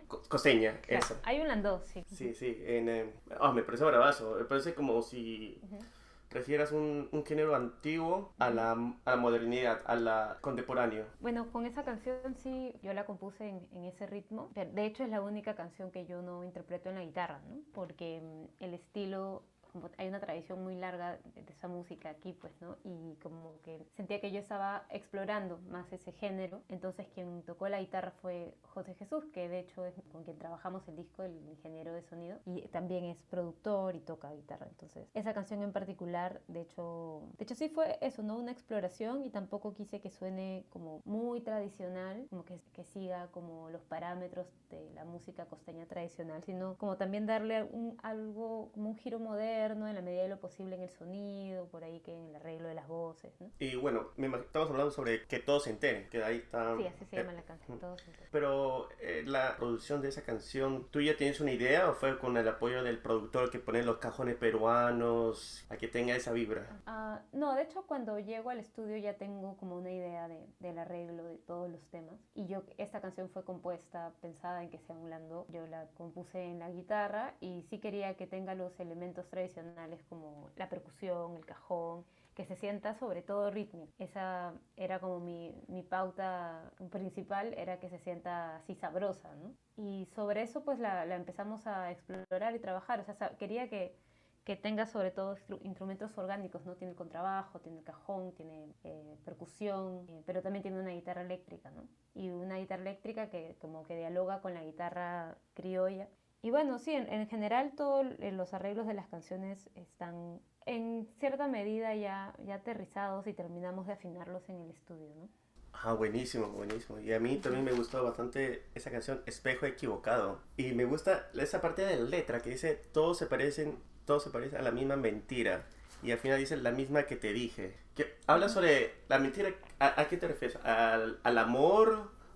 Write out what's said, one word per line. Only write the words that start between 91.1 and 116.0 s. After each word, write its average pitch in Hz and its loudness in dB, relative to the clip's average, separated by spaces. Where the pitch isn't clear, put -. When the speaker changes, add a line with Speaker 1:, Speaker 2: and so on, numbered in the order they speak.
Speaker 2:
empezamos 202 -6
a 185 -2
explorar 185 -2
y 233 -2
trabajar. 208 -2
O - -6
sea, 202 -8
sa-, - -4
quería 214 -4
que, 185 -4
que 202 -2
tenga 214 0
sobre 196 0
todo 196 -2
instru-, - -10
instrumentos 190 -8
orgánicos, 185 -6
¿no? 180 -10
Tiene 180 -10
el 175 -12
contrabajo, 180 -4
tiene 165 -14
el 160 -20
cajón, 185 -8
tiene, 156 -16
eh, 151 -14
percusión, 185 -6
eh, 165 -16
pero 185 -2
también 190 -4
tiene 190 -4
una 190 -4
guitarra 175 -6
eléctrica, 180 -10
¿no? - -16
Y 190 -6
una 180 -4
guitarra 190 -4
eléctrica 196 -6
que 165 -10
como 160 -10
que 165 -8
dialoga 180 0
con 185 -4
la 170 -8
guitarra 175 -4
criolla. 185 0
Y 220 0
bueno, 269 4
sí, 320 -2
en, 269 2
en 214 0
general 226 2
todos 277 6
los 190 -2
arreglos 202 -2
de 220 0
las 190 -6
canciones 190 -8
están 170 -10
en 226 -2
cierta 277 2
medida 220 0
ya, 196 -4
ya 196 -4
aterrizados 196 -4
y 208 -4
terminamos 180 -6
de 202 -4
afinarlos 180 -10
en 185 -10
el 165 -14
estudio, 156 -16
¿no? 165 -16
Speaker 1:
Ah, 113 0
buenísimo, 110 2